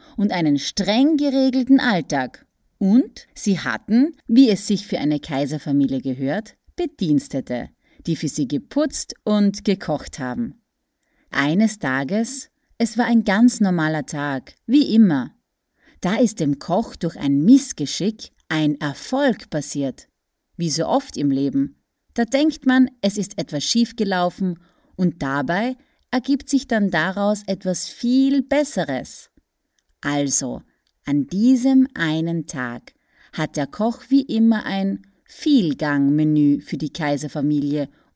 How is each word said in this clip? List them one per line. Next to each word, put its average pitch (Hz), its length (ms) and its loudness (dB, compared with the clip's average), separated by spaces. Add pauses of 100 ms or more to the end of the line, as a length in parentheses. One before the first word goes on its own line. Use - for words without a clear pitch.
(160)
und 202 140 0
einen 156 280 0
streng 254 580 0
geregelten 269 640 2
Alltag. 151 640 -2 (320)
Und 233 560 2
sie 190 240 0
hatten, 233 560 0 (140)
wie 233 220 6
es - 180 0
sich - 180 0
für - 120 -4
eine 147 200 0
Kaiserfamilie 143 840 -2
gehört, 139 540 -6 (220)
Bedienstete, 139 920 -2 (360)
die 165 100 0
für 160 120 -4
sie 147 200 -2
geputzt - 680 -4 (100)
und 202 400 0
gekocht 185 540 -4
haben. 123 420 -6 (680)
Eines 165 480 0
Tages, 151 720 -4 (280)
es 233 180 -2
war 233 100 2
ein 226 180 4
ganz 226 360 4
normaler 160 460 0
Tag, 143 480 -6 (120)
wie 247 280 2
immer, 156 380 4 (680)
da 190 160 -2
ist 226 240 0
dem 143 180 0
Koch 202 380 -4
durch 165 200 -6
ein 143 280 0
Missgeschick 214 840 2 (180)
ein 156 320 0
Erfolg 247 680 -2
passiert, 139 580 -4 (480)
wie 170 140 -2
so 143 160 -2
oft - 300 -2
im 143 140 0
Leben. 139 460 0 (380)
Da 240 100 0
denkt 294 400 0
man, 254 240 4 (120)
es 196 180 0
ist 190 200 -6
etwas 147 260 -6
schiefgelaufen 190 920 -2 (360)
und 180 280 -2
dabei 170 540 -2 (340)
ergibt 254 380 -2
sich 269 180 -2
dann 202 240 0
daraus 190 560 -2
etwas 185 420 -4
viel 269 540 0
Besseres. 196 880 -4 (680)
Also, 139 640 -2 (420)
an 143 220 0
diesem 262 680 4
einen 165 520 -2
Tag 123 480 -10 (380)
hat 156 240 -6
der 143 100 -2
Koch 226 420 -4
wie 269 140 4
immer 226 420 2
ein 196 380 -4 (220)
Vielgang-Menü 151 1400 2
für - 160 -8
die 160 160 -6
Kaiserfamilie 147 960 -2 (280)